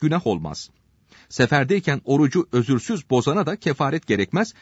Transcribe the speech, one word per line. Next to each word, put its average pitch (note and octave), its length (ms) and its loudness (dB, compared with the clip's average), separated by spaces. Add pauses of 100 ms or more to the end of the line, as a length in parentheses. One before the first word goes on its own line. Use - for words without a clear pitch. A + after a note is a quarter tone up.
günah D#3 260 0
olmaz. D#2 420 -6 (600)
Seferdeyken C#3+ 760 0
orucu C#3+ 460 2
özürsüz B2+ 580 0
bozana C#3+ 360 2
da D#3+ 100 -4
kefaret D3+ 520 -4
gerekmez, F3+ 540 0